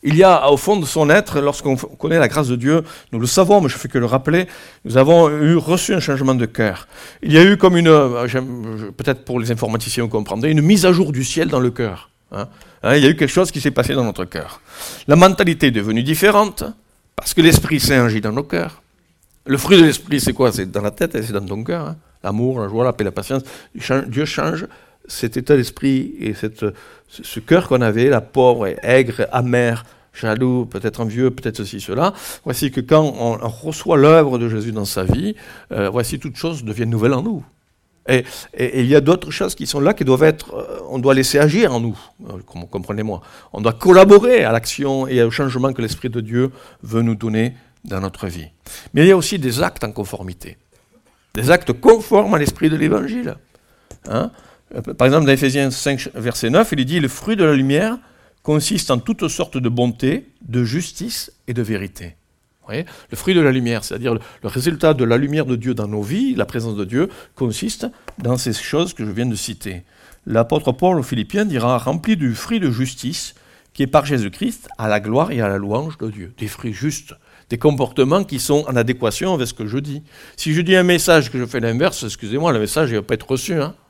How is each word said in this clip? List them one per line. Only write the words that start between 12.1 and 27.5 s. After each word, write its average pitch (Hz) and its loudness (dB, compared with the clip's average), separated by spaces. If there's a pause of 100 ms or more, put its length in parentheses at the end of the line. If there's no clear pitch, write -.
Hein ? 98 -10 (380)
Hein, 127 4
il 147 4
y 131 6
a 151 8
eu 160 2
quelque 139 0
chose 180 2
qui 143 -6
s'est 135 -2
passé 135 -2
dans 131 0
notre 92 -6
cœur. - -12 (480)
La 143 4
mentalité 170 4
est 120 2
devenue 110 -2
différente, 196 2 (540)
parce - -8
que 123 2
l'Esprit 156 4
Saint 131 4
agit 110 0
dans 107 -4
nos 139 -4
cœurs. 170 -6 (600)
Le 131 0
fruit 185 4
de 170 10
l'Esprit, 143 0
c'est 117 -2
quoi ? 123 2
C'est 92 -6
dans 101 -4
la 104 -4
tête 165 -4
et 107 -4
c'est 110 -8
dans 98 -4
ton 101 -8
cœur. 160 -6
Hein ? 160 -12 (260)
L'amour, 117 -2
la 101 -6
joie, 113 0
la 123 2
paix, - -6
la 98 -4
patience. 131 -6 (320)
Il - -14
change, 135 -2
Dieu 123 -4
change 156 -6 (420)
cet - -6
état 135 2
d'esprit 131 -2
et 107 -6
cette, 107 -10
ce, - -12
ce - -14
cœur 175 2